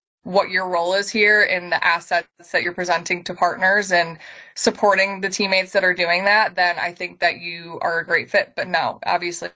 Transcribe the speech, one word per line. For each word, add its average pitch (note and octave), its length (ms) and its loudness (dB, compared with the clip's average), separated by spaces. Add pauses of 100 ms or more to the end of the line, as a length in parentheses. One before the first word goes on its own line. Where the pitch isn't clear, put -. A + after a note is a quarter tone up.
(240)
what F#3 260 0
your F#3+ 200 -2
role F3 240 0
is G3 160 0
here G#3+ 340 4
and F3 260 -2
the E3 160 0
assets E3+ 440 0 (240)
that F3 100 0
you're F3+ 80 -4
presenting F3 540 -2
to F#3 80 -8
partners F#3+ 580 2
and E3 260 2 (380)
supporting G3 640 2
the F#3+ 100 -4
teammates F#3+ 440 -2
that G3 100 2
are F3+ 100 4
doing F3 300 0
that, G#3 320 2
then F3 240 2
I F3 140 -4
think F3 260 -10
that F3 220 0
you E3+ 400 -12
are E3+ 180 -2
a E3 60 -4
great E3 260 -2
fit. - 240 0
But E3 140 -6
no, D3+ 360 -2
obviously F3 500 -4